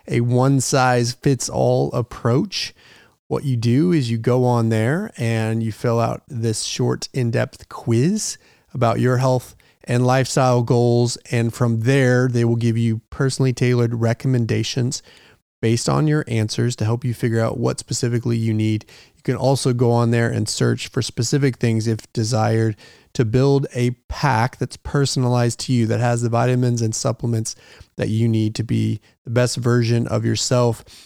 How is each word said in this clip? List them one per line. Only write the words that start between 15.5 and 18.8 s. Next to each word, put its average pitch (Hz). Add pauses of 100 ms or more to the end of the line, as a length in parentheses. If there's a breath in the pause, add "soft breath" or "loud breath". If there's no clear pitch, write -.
based 117
on 143
your 151
answers 113
to -
help 117
you 120
figure 113
out 113
what 127
specifically 120
you 113
need. 110 (320 loud breath)